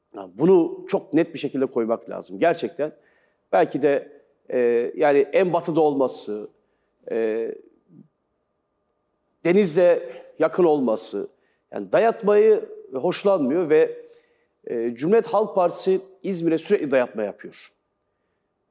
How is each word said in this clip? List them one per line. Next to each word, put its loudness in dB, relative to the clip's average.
Yani -14
bunu 2
çok -6
net 0
bir -12
şekilde -4
koymak -4
lazım. -12
Gerçekten -2
belki 0
de, -2
e, -2
yani 2
en 2
batıda -2
olması, -2
e, -4
denize 4
yakın 2
olması, 0
yani -8
dayatmayı 2
hoşlanmıyor 0
ve, 2
e, -4
Cumhuriyet 2
Halk 0
Partisi 0
İzmir'e 0
sürekli -2
dayatma 0
yapıyor. -12